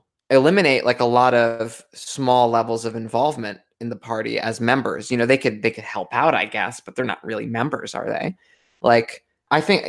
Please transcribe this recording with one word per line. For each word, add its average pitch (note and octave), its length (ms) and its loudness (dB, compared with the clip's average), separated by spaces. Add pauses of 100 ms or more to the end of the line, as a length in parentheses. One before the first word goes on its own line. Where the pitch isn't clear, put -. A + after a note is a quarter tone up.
(320)
eliminate, C#3+ 540 4
like, B2 160 0
a B2 40 4
lot B2 300 4
of A#2 480 0 (120)
small B2 560 2
levels A2+ 340 0
of A2+ 120 -6
involvement A#2 640 -4 (220)
in A#2 100 -8
the A2+ 60 -8
party A2+ 420 -6
as A2+ 220 -6
members. A#2 500 0
You B2+ 60 0
know, A#2+ 100 2
they C3+ 120 4
could, G#2+ 240 -2
they A2+ 80 2
could A2 140 -14
help G2 280 -8
out, C#3 220 2
I G2 120 0
guess, A2 340 -6
but - 160 -20
they're C3 80 -4
not A2 200 -8
really A2 220 -6
members, A#2 480 -4
are - 140 -6
they? - 260 -4 (480)
Like, A#2 420 2 (280)
I D3+ 80 2
think, F3+ 280 0